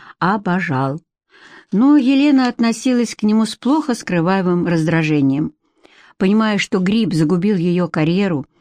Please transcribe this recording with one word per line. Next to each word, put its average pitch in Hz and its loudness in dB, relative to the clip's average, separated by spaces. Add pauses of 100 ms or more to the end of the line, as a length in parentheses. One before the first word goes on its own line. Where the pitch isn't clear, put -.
(200)
обожал. 170 -4 (720)
Но 269 4
Елена 269 2
относилась 233 -2
к - -6
нему 214 2
с 220 -8
плохо 285 0
скрываемым 180 -2
раздражением. 156 0 (640)
Понимая, 208 2
что - -4
гриб 202 0
загубил 175 0
её 175 0
карьеру, 170 -2 (160)